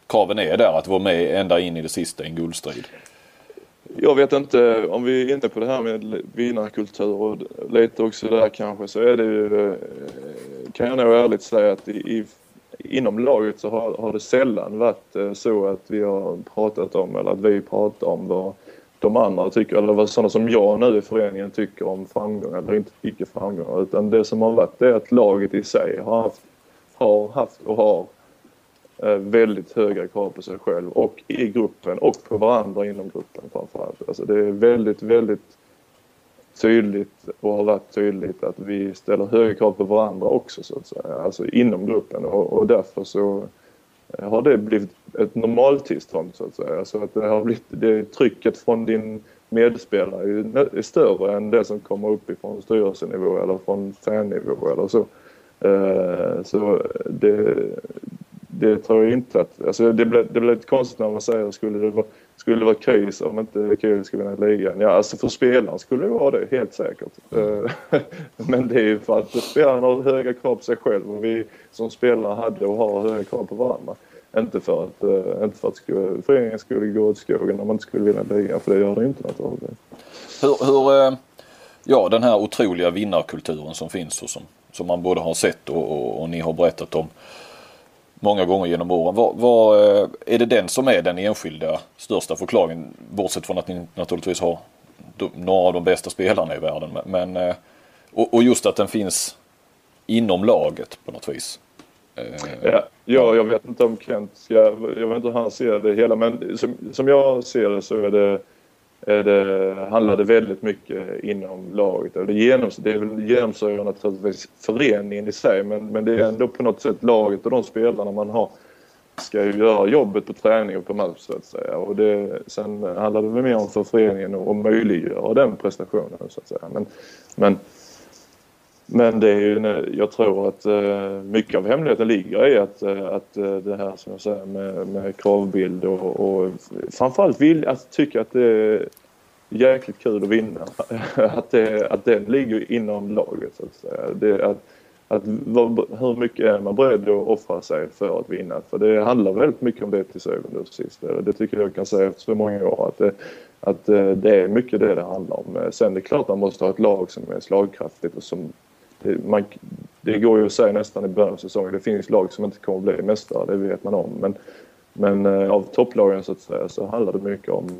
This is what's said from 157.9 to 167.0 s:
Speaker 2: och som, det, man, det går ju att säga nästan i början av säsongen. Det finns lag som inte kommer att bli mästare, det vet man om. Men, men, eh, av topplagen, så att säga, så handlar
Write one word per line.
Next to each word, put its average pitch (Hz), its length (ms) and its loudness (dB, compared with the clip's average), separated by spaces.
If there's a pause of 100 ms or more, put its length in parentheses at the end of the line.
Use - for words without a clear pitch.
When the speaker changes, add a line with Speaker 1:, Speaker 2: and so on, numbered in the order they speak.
Speaker 2:
och - 60 -14
som, 87 300 -10 (500)
det, 98 140 -2 (100)
man, 104 180 2 (560)
det 110 180 -2
går 113 200 6
ju 107 80 4
att 101 60 -2
säga 107 200 4
nästan 104 320 -4
i 95 40 -2
början 95 240 2
av 95 40 -10
säsongen. 95 360 -6
Det 98 80 -4
finns 104 300 -4
lag 95 220 2
som 104 120 -8
inte 101 140 -6
kommer 95 340 -2
att - 40 -2
bli 90 60 -4
mästare, - 440 -2
det 101 100 -2
vet 98 280 -4
man 101 100 -4
om. 92 160 -2 (100)
Men, 101 140 -2 (580)
men, 101 340 0
eh, 98 240 2
av 101 120 2
topplagen, 98 600 2
så - 100 -8
att - 80 -14
säga, - 280 -8
så - 180 -8
handlar 104 260 -2